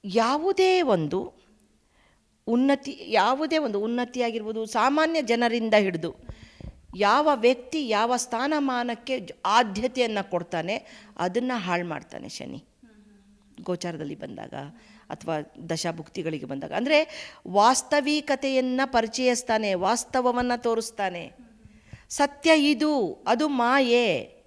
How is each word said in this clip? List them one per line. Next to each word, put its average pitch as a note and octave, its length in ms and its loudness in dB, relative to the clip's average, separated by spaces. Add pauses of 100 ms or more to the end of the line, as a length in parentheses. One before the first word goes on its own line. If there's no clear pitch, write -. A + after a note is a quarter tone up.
ಯಾವುದೇ D#4+ 760 2
ಒಂದು F3+ 520 0 (1120)
ಉನ್ನತಿ, C4+ 600 0
ಯಾವುದೇ C4 500 2
ಒಂದು A3 240 -2
ಉನ್ನತಿಯಾಗಿರ್ಬೋದು, A#3 840 -4
ಸಾಮಾನ್ಯ D4 560 2
ಜನರಿಂದ A#3 520 0
ಹಿಡಿದು F3 420 0 (800)
ಯಾವ A3+ 380 4
ವ್ಯಕ್ತಿ B3 560 0
ಯಾವ A3 260 2
ಸ್ಥಾನಮಾನಕ್ಕೆ B3+ 1040 -2
ಜ-, F3+ 120 -12 (140)
ಆದ್ಯತೆಯನ್ನ A3 760 2
ಕೊಡ್ತಾನೆ, F3 680 -4 (300)
ಅದನ್ನ A#3 380 -2
ಹಾಳ್ F3 280 -2
ಮಾಡ್ತಾನೆ - 460 -10
ಶನಿ - 360 -14 (960)
ಗೋಚಾರದಲ್ಲಿ E3+ 540 -6
ಬಂದಾಗ - 380 -14 (560)
ಅಥವಾ - 600 -8
ದಶಾಭುಕ್ತಿಗಳಿಗೆ E3 760 -6
ಬಂದಾಗ. C#3 280 -8
ಅಂದ್ರೆ, D4 580 0 (160)
ವಾಸ್ತವಿಕತೆಯನ್ನ C4 1400 2
ಪರಿಚಯಿಸ್ತಾನೆ, A#3 880 0
ವಾಸ್ತವವನ್ನ A#3+ 840 0
ತೋರಿಸ್ತಾನೆ. A3 760 -4 (760)
ಸತ್ಯ D4 640 2
ಇದು, C#4 560 0
ಅದು B3 200 2
ಮಾಯೆ. A#3+ 1000 0